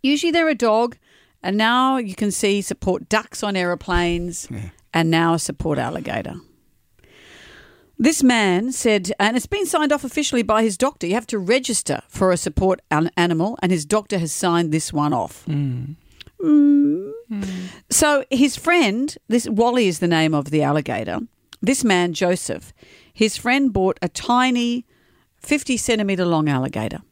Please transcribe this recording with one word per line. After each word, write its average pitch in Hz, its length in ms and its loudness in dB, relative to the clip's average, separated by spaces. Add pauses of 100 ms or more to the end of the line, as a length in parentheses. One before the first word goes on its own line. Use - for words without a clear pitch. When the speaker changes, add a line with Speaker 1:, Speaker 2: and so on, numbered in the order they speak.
Speaker 1:
Usually 294 300 0
they're 320 180 2
a 294 60 0
dog, 226 420 0 (460)
and 190 140 -2
now 254 400 2
you 208 180 -6
can 208 160 -2
see 202 300 0
support - 480 -4
ducks - 340 -2
on 202 120 -4
aeroplanes 175 920 -2
Speaker 2:
Yeah. 95 200 -10 (240)
Speaker 1:
and 165 180 2
now 165 240 2
a 160 40 -2
support 147 380 -4
alligator. - 580 -6 (1700)
This 285 220 2
man 226 480 4
said, 208 480 0
and 220 160 2
it's 247 100 0
been 403 200 -2
signed 302 260 0
off 285 140 -2
officially 269 360 -2
by 220 220 2
his 208 140 0
doctor. 262 280 -2
You 180 100 0
have 233 120 -2
to 220 100 -6
register 202 680 -2
for 185 240 2
a 175 60 2
support 185 420 0 (100)
an-, 156 280 0
animal, 175 440 2
and 185 120 2
his 151 120 0
doctor 202 320 -2
has 165 140 -4
signed 170 400 0
this 160 220 -2
one 147 200 0
off. 101 340 -6
Speaker 2:
Mm. 143 480 -4 (460)
Speaker 1:
Mm. 294 680 4 (180)
Speaker 2:
Mm. 202 160 -6 (440)
Speaker 1:
So 294 420 2
his 269 240 2
friend, 285 600 0 (120)
this 226 220 0
Wally 233 400 2
is 165 100 -4
the 180 80 0
name 160 260 2
of 143 160 -2
the 147 140 2
alligator, 131 560 -2 (420)
this 262 220 0
man, 180 300 2
Joseph, 175 580 -4 (420)
his 214 220 0
friend 262 380 0
bought 190 280 0
a 180 60 -4
tiny 240 760 0 (500)
fifty 285 400 -2
centimetre 202 480 0
long 160 240 2
alligator. 131 540 -4 (100)